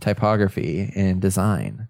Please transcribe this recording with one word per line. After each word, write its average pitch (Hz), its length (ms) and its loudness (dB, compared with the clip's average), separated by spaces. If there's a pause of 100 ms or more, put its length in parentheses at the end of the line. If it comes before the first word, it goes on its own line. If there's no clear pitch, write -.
typography 101 960 0
and 92 260 0
design. 95 680 0